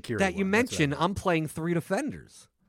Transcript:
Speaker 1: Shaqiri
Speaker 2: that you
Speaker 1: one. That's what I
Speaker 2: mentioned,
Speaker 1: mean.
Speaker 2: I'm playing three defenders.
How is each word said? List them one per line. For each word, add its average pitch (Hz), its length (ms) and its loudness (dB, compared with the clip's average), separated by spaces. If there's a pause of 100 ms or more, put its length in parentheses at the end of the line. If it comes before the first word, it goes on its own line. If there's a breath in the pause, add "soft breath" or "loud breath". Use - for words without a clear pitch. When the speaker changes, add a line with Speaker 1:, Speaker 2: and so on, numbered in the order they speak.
Speaker 1:
Shaqiri 190 160 -2
Speaker 2:
that 190 160 2
you 196 100 0
Speaker 1:
one. 190 60 -2
That's 233 220 2
what - 40 -8
I - 40 0
Speaker 2:
mentioned, 143 120 4
Speaker 1:
mean. 143 100 -2
Speaker 2:
I'm 190 120 2
playing 165 340 0
three 165 260 -4
defenders. 190 720 -4 (200)